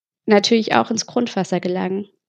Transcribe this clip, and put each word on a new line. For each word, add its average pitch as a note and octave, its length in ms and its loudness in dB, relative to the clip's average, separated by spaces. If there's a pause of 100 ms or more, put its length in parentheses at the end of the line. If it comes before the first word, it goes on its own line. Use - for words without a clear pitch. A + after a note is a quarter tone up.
(260)
natürlich G#3+ 480 2
auch A3+ 160 2
ins A3 160 -4
Grundwasser F#3+ 540 -4
gelangen. F#3 480 -4 (220)